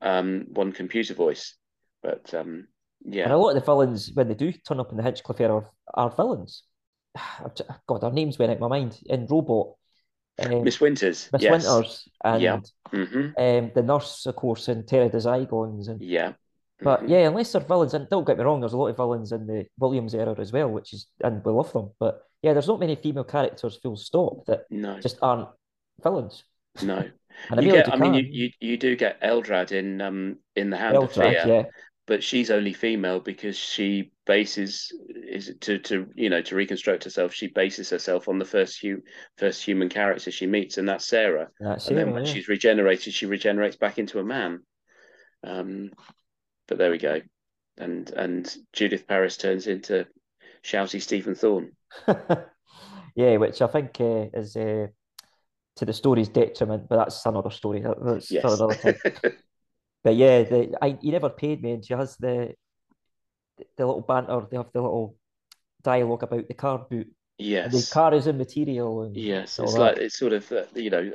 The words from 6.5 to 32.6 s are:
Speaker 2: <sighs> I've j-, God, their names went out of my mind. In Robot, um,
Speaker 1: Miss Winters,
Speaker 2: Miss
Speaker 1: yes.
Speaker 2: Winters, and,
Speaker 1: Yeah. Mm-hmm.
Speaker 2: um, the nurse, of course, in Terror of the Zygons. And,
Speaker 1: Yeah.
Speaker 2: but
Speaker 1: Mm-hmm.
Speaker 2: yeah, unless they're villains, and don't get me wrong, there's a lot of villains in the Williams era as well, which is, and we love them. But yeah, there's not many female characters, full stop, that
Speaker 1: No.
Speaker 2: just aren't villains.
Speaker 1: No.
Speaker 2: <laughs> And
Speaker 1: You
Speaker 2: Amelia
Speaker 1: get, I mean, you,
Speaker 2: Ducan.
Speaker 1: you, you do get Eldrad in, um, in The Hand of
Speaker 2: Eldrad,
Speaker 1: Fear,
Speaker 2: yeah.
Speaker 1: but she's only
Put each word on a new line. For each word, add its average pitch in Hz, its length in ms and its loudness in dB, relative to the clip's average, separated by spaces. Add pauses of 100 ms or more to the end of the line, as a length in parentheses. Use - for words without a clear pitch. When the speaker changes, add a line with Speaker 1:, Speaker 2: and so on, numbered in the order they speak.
Speaker 2:
<sighs> - 240 -20
I've - 400 -14
j-, - 80 -8 (240)
God, 117 140 -2
their 117 100 -2
names 151 260 -2
went 117 140 4
out 110 60 0
of - 40 -4
my 120 60 -2
mind. 127 380 -2
In 123 200 -2
Robot, 131 480 2 (680)
um, 120 240 0
Speaker 1:
Miss 120 180 2
Winters, 143 500 2
Speaker 2:
Miss 135 120 0
Speaker 1:
yes. - 80 6
Speaker 2:
Winters, 131 580 2 (160)
and, 113 160 4
Speaker 1:
Yeah. 92 180 2 (320)
Mm-hmm. 127 480 -2 (260)
Speaker 2:
um, 113 80 -8
the 123 100 4
nurse, 143 420 0
of 127 100 -6
course, - 320 -2
in 113 180 -2
Terror 127 200 4
of 107 80 2
the 120 60 2
Zygons. 113 720 -2
And, 107 120 -10
Speaker 1:
Yeah. 87 320 -2 (480)
Speaker 2:
but 135 200 4
Speaker 1:
Mm-hmm. 127 80 -6
Speaker 2:
yeah, 175 180 8
unless 220 240 0
they're 185 100 2
villains, 156 320 2
and 143 160 -4
don't 185 160 0
get 139 140 4
me 120 40 0
wrong, 143 160 2
there's 117 140 -4
a 123 40 0
lot 135 100 2
of 113 100 -4
villains 120 340 -2
in 110 160 -6
the 107 200 -6 (120)
Williams 127 360 0
era 110 240 0
as 101 120 -6
well, 135 180 0
which 110 240 -6
is, 107 140 -16 (160)
and 107 220 -2
we 110 60 0
love 117 200 2
them. 104 280 -4
But - 240 -2 (180)
yeah, 151 120 4
there's 143 140 2
not 208 120 2
many 160 160 0
female 139 300 -4
characters, 131 560 -2
full 113 140 -6
stop, - 520 -2
that 113 140 0 (100)
Speaker 1:
No. 101 280 -6
Speaker 2:
just - 220 -4
aren't 120 280 0 (520)
villains. 160 420 -4 (380)
Speaker 1:
No. 98 220 -2 (120)
Speaker 2:
<laughs> - 40 -20 (300)
And 120 140 2
Speaker 1:
You 185 80 6
Speaker 2:
Amelia 160 140 10
Speaker 1:
get, 139 80 0
I 131 40 2
mean, 135 160 4
you, 135 80 4
Speaker 2:
Ducan. 135 120 -4
Speaker 1:
you, 120 160 -2 (100)
you 117 180 -2
do 127 180 2
get 117 280 0
Eldrad 104 480 0
in, 98 300 -4
um, 95 360 -6 (180)
in 101 140 0
The 92 80 -4
Hand 110 200 2
of 131 140 2
Speaker 2:
Eldrad, - 40 -6 (280)
Speaker 1:
Fear, - 40 -
Speaker 2:
yeah. 113 160 6 (420)
Speaker 1:
but 107 180 0
she's 120 280 0
only 104 220 2